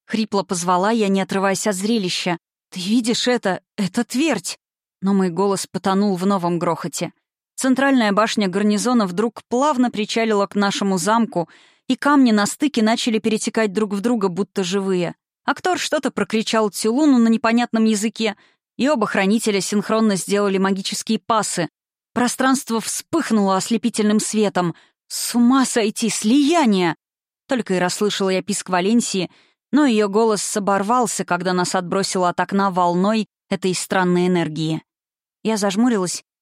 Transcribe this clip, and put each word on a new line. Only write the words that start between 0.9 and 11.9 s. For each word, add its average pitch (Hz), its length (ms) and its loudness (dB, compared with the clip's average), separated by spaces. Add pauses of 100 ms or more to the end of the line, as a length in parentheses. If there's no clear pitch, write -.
я, 220 160 0
не 190 140 2
отрываясь 190 460 -2
от 208 80 0
зрелища. 185 640 -2 (340)
«Ты 185 80 -12
видишь 214 480 0
это? 220 340 -2 (160)
Это 208 260 -2
твердь!» - 560 -2 (420)
Но 196 120 0
мой 190 160 2
голос 190 380 -2
потонул 196 480 0
в 180 100 -4
новом 175 340 0
грохоте. 160 540 -4 (420)
Центральная 262 560 2
башня 214 360 0
гарнизона 208 580 0
вдруг 190 420 -4
плавно 247 440 0
причалила 214 560 -2
к - 80 -8
нашему 196 420 0
замку, 190 520 0 (380)
и 262 80 -2